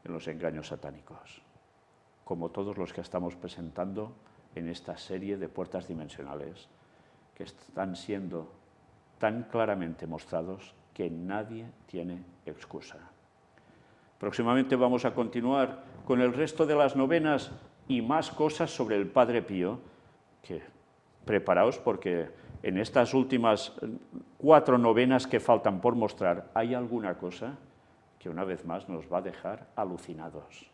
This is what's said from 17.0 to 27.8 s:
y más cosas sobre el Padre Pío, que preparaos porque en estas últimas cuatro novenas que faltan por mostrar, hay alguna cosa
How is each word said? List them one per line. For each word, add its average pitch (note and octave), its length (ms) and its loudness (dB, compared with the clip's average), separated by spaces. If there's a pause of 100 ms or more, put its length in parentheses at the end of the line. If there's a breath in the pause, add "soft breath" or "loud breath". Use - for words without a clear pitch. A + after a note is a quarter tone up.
y A#2+ 160 0
más C#3+ 280 0
cosas D3+ 400 0
sobre A2 260 0
el G2 100 2
Padre A#2+ 360 4
Pío, G2 360 -2 (640 loud breath)
que G#2+ 200 -10 (640)
preparaos G2 540 4
porque F2+ 500 0 (340 loud breath)
en F#2 160 -2
estas A#2+ 360 2
últimas A#2+ 580 2 (640)
cuatro D3 400 8
novenas B2 500 6
que A#2+ 120 2
faltan G#2 420 4
por A#2+ 140 4
mostrar, F#2+ 600 0
hay A#2 200 0
alguna A2+ 420 -4
cosa F#2 400 -10 (600 soft breath)